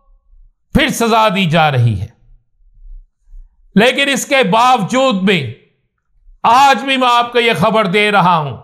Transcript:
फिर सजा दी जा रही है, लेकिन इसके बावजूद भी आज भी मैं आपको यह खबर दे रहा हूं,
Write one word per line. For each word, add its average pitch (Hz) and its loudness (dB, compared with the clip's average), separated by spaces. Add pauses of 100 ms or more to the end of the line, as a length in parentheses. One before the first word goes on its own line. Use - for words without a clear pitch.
(760)
फिर 269 2
सजा 220 0
दी 190 -2
जा 160 2
रही 117 0
है, 92 -10 (1600)
लेकिन 254 2
इसके 269 -2
बावजूद 233 0
भी 190 0 (1040)
आज 269 4
भी 269 -4
मैं 254 0
आपको 240 0
यह 233 0
खबर 208 0
दे 208 0
रहा 180 2
हूं, 139 -6